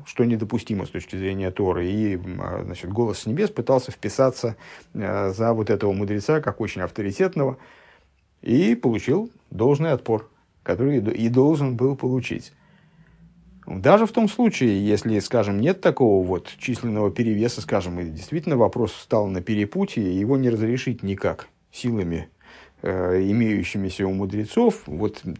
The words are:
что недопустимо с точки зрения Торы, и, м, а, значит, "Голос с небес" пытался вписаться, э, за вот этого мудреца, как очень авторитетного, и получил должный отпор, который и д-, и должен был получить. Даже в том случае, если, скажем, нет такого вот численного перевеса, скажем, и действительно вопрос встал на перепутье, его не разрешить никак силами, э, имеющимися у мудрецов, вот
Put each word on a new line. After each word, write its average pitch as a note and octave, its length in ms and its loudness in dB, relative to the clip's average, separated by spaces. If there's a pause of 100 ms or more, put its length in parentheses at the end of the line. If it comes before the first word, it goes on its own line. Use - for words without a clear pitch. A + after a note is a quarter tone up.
что - 180 2
недопустимо A2 640 -2
с - 20 -14
точки - 260 -10
зрения F#2+ 360 -4
Торы, F2+ 340 0
и, G#2 300 0
м, F2+ 260 -8
а, F#2 220 -6
значит, F2+ 280 -10
"Голос G#2+ 280 -2
с - 80 -10
небес" B2 240 0
пытался B2+ 400 0
вписаться, A#2+ 680 0 (380)
э, G2 380 -2
за A2+ 200 2
вот A2 160 0
этого G2+ 240 2
мудреца, G#2 480 0
как - 180 -4
очень G2+ 220 -6
авторитетного, C3 800 -2 (800)
и F3 320 4
получил D3+ 560 0 (220)
должный C#3+ 400 2
отпор, A2 360 0 (360)
который B2+ 340 0
и - 20 0
д-, G#2 140 0
и A2+ 160 0
должен C3+ 460 4
был C3 200 0
получить. B2+ 580 -4 (1120)
Даже D3 400 6
в A3 80 -2
том A3 160 2
случае, A#2 580 2
если, G#2 320 2
скажем, G2+ 400 0
нет F3 220 2
такого G#2 440 4
вот F2+ 220 -4 (100)
численного A2 540 -2
перевеса, A2+ 480 0
скажем, F2+ 400 -2
и F2 60 -6
действительно C#3+ 500 -4
вопрос A2 380 2
встал G#2+ 340 0
на F#2 140 -4
перепутье, G#2 760 -2
его A2+ 200 0
не C3 120 2
разрешить A#2 540 -2
никак F#2+ 460 -4 (200)
силами, E2+ 600 -4 (520)
э, F#2 480 0
имеющимися G2+ 800 0
у F#2+ 60 0
мудрецов, G#2 720 0
вот - 360 -6 (180)